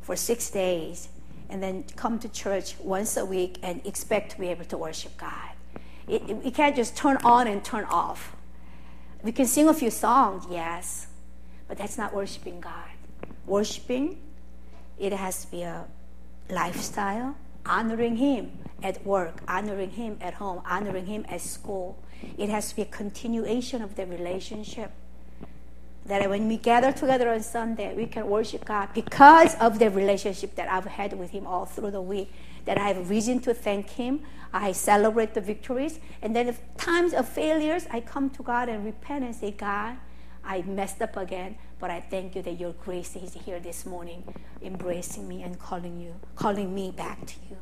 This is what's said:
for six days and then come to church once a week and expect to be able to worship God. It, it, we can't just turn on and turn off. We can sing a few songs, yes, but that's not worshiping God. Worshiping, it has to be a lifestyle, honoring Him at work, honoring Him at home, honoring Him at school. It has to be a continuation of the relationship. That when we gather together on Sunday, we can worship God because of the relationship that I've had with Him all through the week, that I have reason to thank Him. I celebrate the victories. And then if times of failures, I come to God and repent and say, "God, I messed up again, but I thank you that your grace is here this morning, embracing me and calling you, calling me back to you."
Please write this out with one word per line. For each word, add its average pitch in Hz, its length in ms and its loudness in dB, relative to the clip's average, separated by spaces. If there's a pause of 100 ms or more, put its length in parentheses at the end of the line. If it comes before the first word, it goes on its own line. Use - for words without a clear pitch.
for 185 140 -4
six 226 340 0
days 175 600 -2 (400)
and 190 120 -6
then 190 220 -4 (120)
come 226 240 0
to 220 100 -8
church 196 500 -2
once 196 380 0
a 196 80 0
week 185 360 -2
and 175 240 -6
expect 208 460 0
to - 80 -10
be 185 80 -2
able 170 180 -4
to - 120 -6
worship 160 400 -8
God. - 340 -10 (560)
It, - 220 2
it, 214 140 -4
we 262 80 0
can't 294 240 6
just 233 200 0
turn 269 280 4
on 240 240 10
and 202 160 -2
turn 208 220 -4
off. - 500 -2 (880)
We 226 80 0
can 254 160 4
sing 302 200 8
a 311 60 10
few 262 180 2
songs, 220 580 4
yes, 170 580 -6 (600)
but 196 100 -8
that's 202 200 -6
not 208 160 -2
worshiping 190 480 -4
God. - 300 -10 (540)
Worshiping, 247 760 0 (800)
it 196 140 0
has 190 320 -4
to - 60 -10
be 175 120 -6
a 170 220 -6 (640)
lifestyle, 202 840 -2 (300)
honoring 226 520 2
Him 262 340 2 (320)
at 190 220 -4
work, 185 420 0
honoring 196 440 -2
Him 208 300 -6
at 180 140 -6
home, 185 300 -6
honoring 185 420 -2
Him 214 220 -4
at 175 120 -6
school. 190 560 -6 (400)
It 208 120 0
has 208 200 0
to - 60 -8
be 214 80 -2
a - 20 0
continuation 233 960 -2
of 202 140 -8
the 190 100 -4
relationship. 190 840 -6 (1120)
That 196 240 2
when 202 180 2
we 220 100 2
gather 240 340 6
together 262 420 4
on - 80 0
Sunday, 226 540 -4
we 220 100 0
can 220 240 -4
worship 220 340 2
God 208 300 0
because 311 640 12
of 226 240 6
the 220 100 10
relationship 196 680 2
that - 160 -4
I've 185 140 0
had 196 320 -6
with 180 140 -6
Him 190 160 -8
all 180 180 -2
through 202 260 -4
the 196 100 -4
week, 190 300 -4 (340)
that 196 120 2
I 202 120 2
have 180 200 0
reason 226 320 4
to 240 140 2
thank 202 340 -2
Him. 262 320 -2 (320)
I 202 180 0
celebrate 214 600 4
the 220 80 0
victories. 247 580 -4 (220)
And 220 140 -2
then 240 120 4
if 240 140 -4 (160)
times 349 360 4
of 247 140 2
failures, 311 640 2
I 240 100 -2
come 277 300 0
to - 120 -10
God 240 260 2
and 208 160 -2
repent 262 400 -4
and 233 100 -6
say, 208 160 -4
"God, 208 460 -4 (460)
I 190 180 -4
messed 196 400 -4
up 214 160 -2
again, 185 400 -6 (220)
but 185 100 -4
I 175 120 -4
thank 185 340 -6
you 185 80 -4
that 170 160 -6
your 175 140 -4
grace 180 420 -8
is 180 180 -10
here 180 260 -8
this 175 260 -10
morning, 175 380 -10 (380)
embracing 185 640 -6
me 185 140 -8
and 180 160 -8
calling 175 420 -6
you, 170 140 -10 (220)
calling 202 380 0
me 190 180 -4
back - 340 -8
to - 100 -10 (140)
you." 190 120 -12